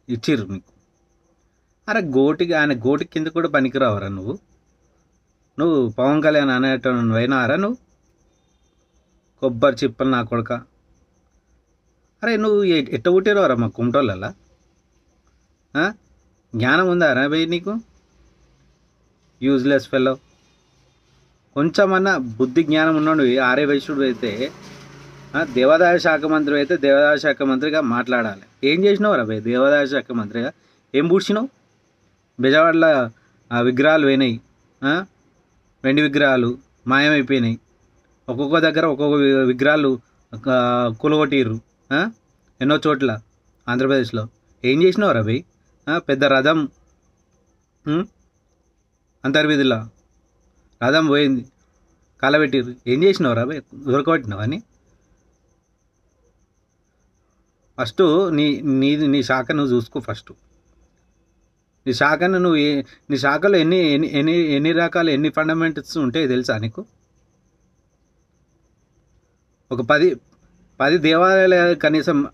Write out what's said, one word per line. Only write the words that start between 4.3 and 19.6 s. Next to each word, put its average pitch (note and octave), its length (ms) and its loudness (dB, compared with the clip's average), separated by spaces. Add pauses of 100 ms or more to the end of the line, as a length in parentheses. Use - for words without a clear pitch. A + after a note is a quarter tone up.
నువ్వు D3 300 0
పవన్ C#3 340 0
కళ్యాణ్ D3 260 2
అనేటోనివైనారా B2 1040 0
నువ్వు? G3+ 220 -4 (1600)
కొబ్బరి C3 440 0
చిప్పలు C3 260 -2
నా B2 140 -2
కొడక. A2+ 300 -6 (1700)
అరే A3+ 140 -2
నువ్వు G#3+ 260 2
ఎ-, E3 260 0
ఎట్ట C3 180 -4
పుట్టినవురా F#3 480 2
మా A#2 120 0
కుమటోళ్ళలా? A#2 680 -2 (1400)
ఆ? F#3 160 -2 (640)
జ్ఞానం C3+ 320 2
ఉందా F3 260 2
రా C3 140 0
భయ్ D#3+ 220 -2
నీకు? F3+ 300 -6 (1600)
Useless C3+ 440 0